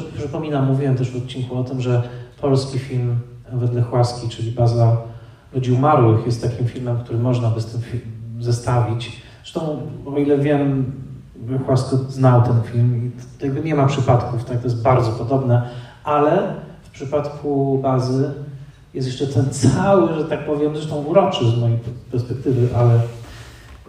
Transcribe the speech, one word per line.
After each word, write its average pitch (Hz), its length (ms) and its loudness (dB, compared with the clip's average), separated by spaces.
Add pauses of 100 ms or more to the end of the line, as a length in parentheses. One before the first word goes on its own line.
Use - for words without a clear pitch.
(160)
przypominam, 147 500 -2
mówiłem 135 300 2
też 113 140 -2
w 123 60 -8
odcinku 127 400 -6
o 127 80 -2
tym, 131 160 -4
że 120 220 2 (380)
polski 135 380 0
film 120 380 -2 (360)
Wedle 120 300 0
Chłaski, 117 460 0
czyli 113 240 -6
Baza 117 440 4 (580)
Ludzi 127 180 0
Umarłych, 123 540 6
jest 117 160 -2
takim 120 240 -2
filmem, 120 320 -4
który 117 200 -4
można 120 320 2
by 110 100 0
z 110 60 -4
tym - 140 -6
fi-, 117 200 -6 (400)
zestawić. 120 840 -2 (200)
Zresztą, 151 360 -6 (280)
o 143 120 -4
ile 143 200 4
wiem, 139 540 2 (720)
Chłasko 131 300 0
znał 127 460 4
ten 117 200 2 (100)
film 120 400 0 (280)
i 147 40 -4
jakby 139 180 -2
nie 160 120 -2
ma 139 120 4
przypadków, 123 580 0
tak? 120 140 -4
To - 60 -4
jest 113 180 -2
bardzo 113 300 4
podobne, 120 500 2 (420)
ale 156 500 2 (280)
w - 80 -20
przypadku 139 920 -2
Bazy 131 480 0 (640)
jest 127 140 -4
jeszcze 143 180 -4
ten - 240 0
cały, 180 640 4
że 151 100 -2
tak 151 220 -4
powiem, 151 300 0
zresztą 151 200 -6
uroczy 151 540 2
z 120 100 0
mojej 117 180 2 (320)
perspektywy, 120 680 0
ale 117 240 6 (880)